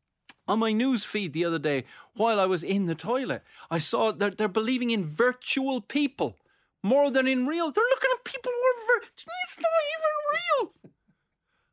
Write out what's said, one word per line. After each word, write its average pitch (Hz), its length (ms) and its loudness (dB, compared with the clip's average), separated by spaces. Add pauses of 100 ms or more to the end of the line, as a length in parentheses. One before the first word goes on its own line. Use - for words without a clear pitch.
(460)
on 202 120 2
my 220 140 2
news 240 320 2
feed 196 280 -4
the 160 120 0
other 165 140 0
day 143 260 -2 (300)
while 220 240 2
I 190 80 4
was 185 160 0
in 196 240 0
the 165 80 0
toilet. 202 480 -4 (280)
I 165 80 0
saw 220 340 0
that 196 240 -2
they're 214 120 0
believing 233 420 0
in 214 120 0
virtual 247 760 0
people 208 560 -2 (460)
more 277 280 4
than 254 160 2
in 254 200 0
real. 330 240 -2
They're 427 200 2
looking 523 220 2
at 480 120 -4
people 508 280 -6
who 494 140 0
are 466 340 2
vir-, 440 60 -16 (380)
it's - 140 -8
not 659 120 0 (260)
even 605 760 -2 (100)
real. - 100 -20 (800)